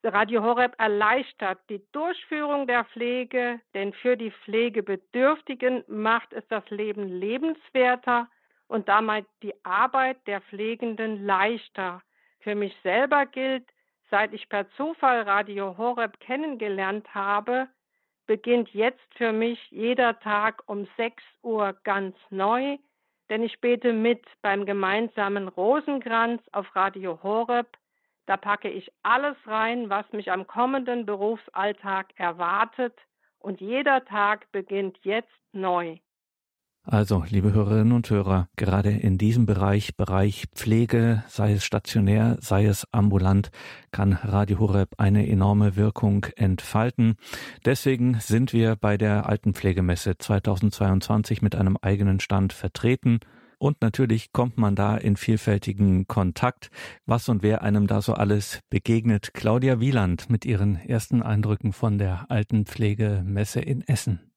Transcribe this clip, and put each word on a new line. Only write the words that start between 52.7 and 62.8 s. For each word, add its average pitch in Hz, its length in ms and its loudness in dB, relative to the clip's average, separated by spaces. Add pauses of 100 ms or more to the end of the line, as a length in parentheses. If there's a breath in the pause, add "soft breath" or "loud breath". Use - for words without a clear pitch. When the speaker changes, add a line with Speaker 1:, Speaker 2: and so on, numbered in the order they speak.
Speaker 2:
Und 147 240 0
natürlich 113 500 0
kommt 123 280 0
man 101 160 4
da 104 200 2
in 101 220 2
vielfältigen 101 880 2
Kontakt, - 640 0 (380 loud breath)
was 120 220 0
und 104 120 2
wer 107 220 2
einem 104 240 4
da 104 160 0
so 117 100 0
alles 104 460 0 (100)
begegnet. 110 640 0
Claudia 120 460 2
Wieland 113 500 0
mit 113 160 0
ihren 101 300 2
ersten 117 480 0
Eindrücken 104 500 0
von 107 240 0
der 95 320 -2
Altenpflegemesse 104 1300 0